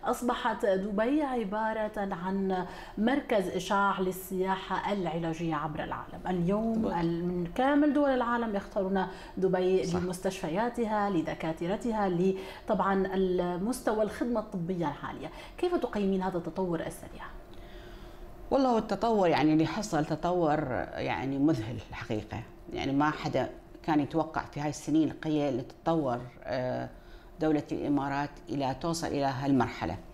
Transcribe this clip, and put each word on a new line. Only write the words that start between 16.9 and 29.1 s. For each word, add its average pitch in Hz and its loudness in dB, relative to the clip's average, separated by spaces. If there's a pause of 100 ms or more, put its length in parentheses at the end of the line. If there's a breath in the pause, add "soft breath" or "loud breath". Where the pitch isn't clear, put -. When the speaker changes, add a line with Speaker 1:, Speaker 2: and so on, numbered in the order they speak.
Speaker 2:
والله، 262 4
هو 233 4
التطور، 214 2
يعني، 151 6
اللي 156 6
حصل 156 -2
تطور، 165 2 (340)
يعني، 131 -2
مذهل 127 2 (120)
الحقيقة. 107 -6 (300)
يعني، - -2
ما 147 4
حدا 135 -2 (340)
كان 151 4
يتوقع 156 0
في - -10
هاي 151 -2
السنين 147 2
القليلة 147 0
اللي 120 -2
تتطور، 143 0 (240)
آه، 127 -4 (520 loud breath)
دولة 147 2
الإمارات 143 0 (200)
إلى 131 0
توصل 165 -2
إلى 139 0